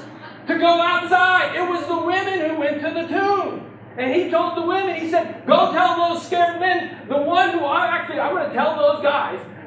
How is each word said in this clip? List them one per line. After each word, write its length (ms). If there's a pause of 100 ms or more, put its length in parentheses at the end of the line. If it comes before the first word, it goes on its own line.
(480)
to 100
go 240
outside. 720
It 140
was 180
the 180
women 440
who 100
went 220
to 100
the 160
tomb. 640 (260)
And 160
he 160
told 280
the 80
women, 300
he 140
said, 360
"Go 260
tell 380
those 160
scared 340
men, 480
the 100
one 340
who 120
I 240
actually, 320
I'm 140
gonna 200
tell 220
those 280
guys 360 (280)